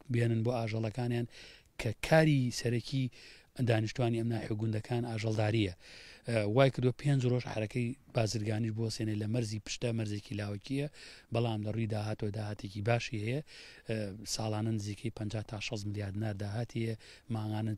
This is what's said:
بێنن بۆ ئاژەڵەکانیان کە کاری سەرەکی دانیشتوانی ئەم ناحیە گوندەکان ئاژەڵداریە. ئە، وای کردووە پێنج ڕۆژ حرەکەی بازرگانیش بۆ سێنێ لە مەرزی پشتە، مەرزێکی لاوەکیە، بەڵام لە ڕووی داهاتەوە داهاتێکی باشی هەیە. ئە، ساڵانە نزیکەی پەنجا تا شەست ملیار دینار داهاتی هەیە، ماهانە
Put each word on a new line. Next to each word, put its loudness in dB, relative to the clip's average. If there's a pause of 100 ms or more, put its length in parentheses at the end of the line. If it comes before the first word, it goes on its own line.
بێنن 4
بۆ 2
ئاژەڵەکانیان 0 (500)
کە -2 (100)
کاری 6 (100)
سەرەکی 0 (520)
دانیشتوانی 2
ئەم 0
ناحیە -2
گوندەکان 0
ئاژەڵداریە. 2 (540)
ئە، 4
وای 8
کردووە 2
پێنج 2
ڕۆژ 2
حرەکەی -2 (240)
بازرگانیش 0
بۆ -2
سێنێ -2
لە -2
مەرزی -2
پشتە، -4
مەرزێکی -4
لاوەکیە، -4 (420)
بەڵام 0
لە -2
ڕووی 0
داهاتەوە -2
داهاتێکی -6
باشی 0
هەیە. -2
ئە، -8 (300)
ساڵانە 0
نزیکەی -4
پەنجا -4
تا -8
شەست -6
ملیار -4
دینار -2
داهاتی -4
هەیە، -2 (340)
ماهانە -2